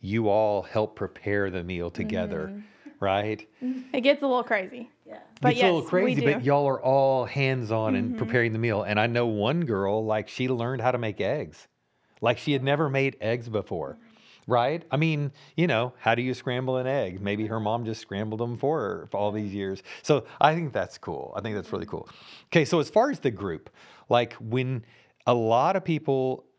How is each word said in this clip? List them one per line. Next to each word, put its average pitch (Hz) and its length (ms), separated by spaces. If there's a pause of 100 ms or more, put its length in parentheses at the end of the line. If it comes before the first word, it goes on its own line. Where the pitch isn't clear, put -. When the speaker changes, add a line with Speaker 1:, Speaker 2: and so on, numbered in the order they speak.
Speaker 1:
you 107 280
all 104 340
help - 340
prepare 101 540
the 90 120
meal 87 280
together, 87 600
Speaker 2:
Mm-hmm. - 380 (140)
Speaker 1:
right? 104 420 (160)
Speaker 2:
Mm-hmm. 254 320
Speaker 3:
It 269 60
gets 285 220
a 277 40
little 247 160
crazy. 226 480 (160)
Speaker 2:
Yeah. - 120 (220)
Speaker 3:
But 247 120
Speaker 1:
It's 240 80
a 240 40
little 175 180
Speaker 3:
yes, - 20
we - 60
Speaker 1:
crazy, 185 320
Speaker 3:
do. 143 120
Speaker 1:
but 139 100
y'all 143 220
are 135 160
all 135 440
hands-on 113 680
in 98 140
Speaker 3:
Mm-hmm. 123 100
Speaker 1:
preparing 113 340
the 110 60
meal. 110 240
And 104 160
I 107 80
know 120 200
one 117 380
girl, 104 400
like, 107 240
she 127 200
learned 123 340
how 123 80
to 123 80
make 110 220
eggs. 101 480 (520)
Like, 117 180
she 151 140
had 131 120
never 143 260
made 135 300
eggs 117 280
before, 92 480 (520)
right? 127 420
I 135 60
mean, 147 340 (260)
you 175 120
know, 123 320
how 117 160
do 120 60
you 127 120
scramble 127 440
an 127 100
egg? 101 340
Maybe 104 240
her 110 140
mom 110 240
just 110 160
scrambled 107 400
them 120 180
for 147 220
her 95 320
for 101 60
all 104 120
these 104 240
years. 98 300 (180)
So 139 220 (160)
I 156 160
think 160 160
that's 92 260
cool. 67 380
I 101 60
think 110 120
that's 98 180
really 98 140
cool. - 220 (400)
Okay, 160 160
so 165 160
as 135 100
far 254 220
as 185 80
the 135 100
group, 92 400 (380)
like, 120 260
when 127 500 (440)
a 123 60
lot 120 420
of 185 80
people 135 600 (140)